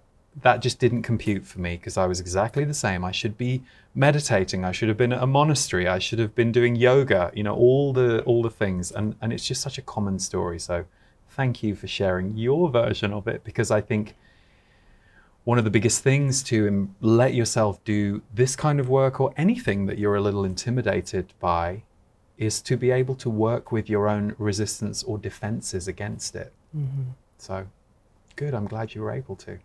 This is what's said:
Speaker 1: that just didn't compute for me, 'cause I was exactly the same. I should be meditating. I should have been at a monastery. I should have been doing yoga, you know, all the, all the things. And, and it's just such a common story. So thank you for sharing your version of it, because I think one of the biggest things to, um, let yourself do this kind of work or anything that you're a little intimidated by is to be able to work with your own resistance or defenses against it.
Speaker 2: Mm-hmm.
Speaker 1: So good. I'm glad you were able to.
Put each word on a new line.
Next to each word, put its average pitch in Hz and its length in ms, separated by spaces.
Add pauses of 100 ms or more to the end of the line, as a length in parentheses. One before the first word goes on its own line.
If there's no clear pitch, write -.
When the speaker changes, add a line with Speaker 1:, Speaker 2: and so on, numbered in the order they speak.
(440)
Speaker 1:
that 120 180
just 127 160
didn't 120 240
compute 107 440
for - 140
me, 87 180
'cause - 200
I 95 80
was 92 140
exactly 92 440
the 147 120
same. 92 280
I 90 80
should 107 260
be 123 260 (320)
meditating. 123 680
I 92 80
should - 160
have 107 100
been 123 140
at 123 120
a - 20
monastery. 147 640
I 92 100
should 110 220
have 110 160
been 120 160
doing 120 240
yoga, 117 580
you 107 80
know, 101 140
all 135 360
the, 123 320
all 120 200
the 113 80
things. 92 400
And, 104 300
and 113 120
it's - 140
just 131 140
such - 180
a - 20
common 98 380
story. 90 400
So 87 260 (440)
thank 127 340
you 104 100
for 95 140
sharing 95 500
your 143 320
version 117 420
of 104 160
it, - 160
because 110 280
I 107 100
think 107 340 (1300)
one 117 120
of 120 60
the 107 80
biggest 110 320
things 135 400
to, 107 240
um, 98 340
let 117 320
yourself 110 500
do 104 380 (120)
this 127 220
kind 147 240
of 127 80
work 135 320
or 135 160
anything 147 520
that - 100
you're 104 180
a 101 60
little 101 240
intimidated 95 920
by 87 420 (560)
is 107 240
to 127 160
be 123 140
able 127 240
to 127 160
work 110 400
with 107 180
your 104 180
own 104 300
resistance 104 640
or 107 160
defenses 104 720
against - 480
it. - 180 (240)
Speaker 2:
Mm-hmm. 135 320 (300)
Speaker 1:
So 95 260 (680)
good. 143 180
I'm 104 140
glad 110 260
you 107 80
were 107 100
able 123 260
to. 98 280